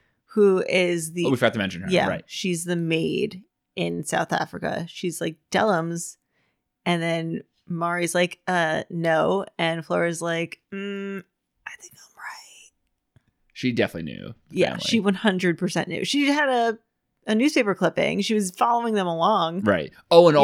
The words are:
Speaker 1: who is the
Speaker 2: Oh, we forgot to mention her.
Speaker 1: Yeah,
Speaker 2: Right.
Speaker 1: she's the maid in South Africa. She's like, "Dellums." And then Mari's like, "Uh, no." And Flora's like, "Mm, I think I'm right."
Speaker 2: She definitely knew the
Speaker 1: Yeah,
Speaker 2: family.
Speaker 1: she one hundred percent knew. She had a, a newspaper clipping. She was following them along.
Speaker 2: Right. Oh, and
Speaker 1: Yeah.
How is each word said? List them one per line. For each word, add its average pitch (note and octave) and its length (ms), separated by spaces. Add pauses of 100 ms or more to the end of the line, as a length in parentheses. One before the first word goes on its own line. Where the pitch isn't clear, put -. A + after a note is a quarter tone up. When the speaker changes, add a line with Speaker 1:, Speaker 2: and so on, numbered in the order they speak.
(300)
Speaker 1:
who G3 380
is F3 440
the F3 140
Speaker 2:
Oh, C#3 40
we C3 60
forgot A#2 160
to A#2 60
mention F#2+ 240
her. F#2+ 80
Speaker 1:
Yeah, - 180
Speaker 2:
Right. E2+ 180
Speaker 1:
she's E3+ 380
the F3 120
maid E3 680 (340)
in E3+ 280
South E3+ 280
Africa. E3+ 560
She's - 320
like, E3 160 (160)
"Dellums." E3+ 640 (680)
And F3 180
then E3 400 (260)
Mari's E3+ 460
like, - 320
"Uh, E3+ 440
no." E3 540 (140)
And E3 260
Flora's E3+ 380
like, E3+ 380 (120)
"Mm, G3 500 (440)
I - 120
think - 160
I'm - 220
right." - 1040 (320)
Speaker 2:
She - 200
definitely F2 420
knew G1+ 200 (140)
the - 80
Speaker 1:
Yeah, F3 140
Speaker 2:
family. - 160
Speaker 1:
she A3+ 140
one G3 140
hundred F#3 440
percent E3 300
knew. - 160
She C#4 220
had C#4+ 220
a, A#3 300 (500)
a G#3+ 80
newspaper A#3+ 400
clipping. E3 460
She A3 120
was G3 160
following A#3 440
them F#3+ 120
along. E3+ 560
Speaker 2:
Right. F2+ 300 (180)
Oh, E3+ 180
and D3+ 80
Speaker 1:
Yeah. C#3+ 80